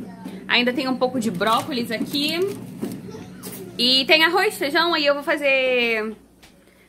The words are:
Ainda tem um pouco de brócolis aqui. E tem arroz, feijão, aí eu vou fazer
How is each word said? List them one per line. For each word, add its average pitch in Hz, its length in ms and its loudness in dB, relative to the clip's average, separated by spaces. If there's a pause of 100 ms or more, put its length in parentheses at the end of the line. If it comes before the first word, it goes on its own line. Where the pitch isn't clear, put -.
(480)
Ainda 240 240 4
tem 262 160 0
um 254 80 0
pouco 254 240 0
de 214 100 0
brócolis 233 600 0
aqui. 294 480 -2 (1400)
E 254 280 4
tem 320 180 6
arroz, 370 320 2
feijão, 330 360 2
aí 302 140 2
eu 285 80 4
vou 285 80 -6
fazer 254 920 0 (720)